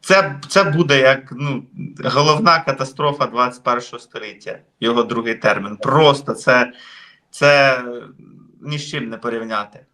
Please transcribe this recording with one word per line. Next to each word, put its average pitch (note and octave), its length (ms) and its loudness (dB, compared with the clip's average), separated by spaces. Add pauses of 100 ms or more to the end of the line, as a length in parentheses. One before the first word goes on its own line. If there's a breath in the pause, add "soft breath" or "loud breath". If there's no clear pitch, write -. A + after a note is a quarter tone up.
це, F#3 460 2
це G3 160 4
буде D3+ 360 2
як, C3+ 360 2
ну, C3+ 280 -6 (420)
головна D3 540 2
катастрофа C#3+ 680 -4
двадцять A#2+ 380 -2
першого A#2+ 360 -4
століття, G#2+ 600 -14 (200)
його A#2 240 0
другий A2+ 320 -4
термін. G#2 420 -2
Просто C#3 560 2
це, B2 380 2 (600 loud breath)
це C#3 500 4 (800)
ні D3 160 -8
з D3 140 -12
чим B2 180 -8
не A2 80 -12
порівняти. A2+ 760 -8